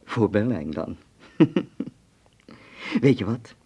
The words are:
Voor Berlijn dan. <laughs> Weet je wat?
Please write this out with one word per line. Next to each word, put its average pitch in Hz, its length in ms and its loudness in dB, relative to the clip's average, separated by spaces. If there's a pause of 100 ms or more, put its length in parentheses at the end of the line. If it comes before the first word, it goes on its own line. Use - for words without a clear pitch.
Voor 107 260 0
Berlijn 101 400 -2
dan. 82 260 -8 (400)
<laughs> - 1600 -4
Weet 135 180 4
je 110 60 -6
wat? 113 300 -8 (120)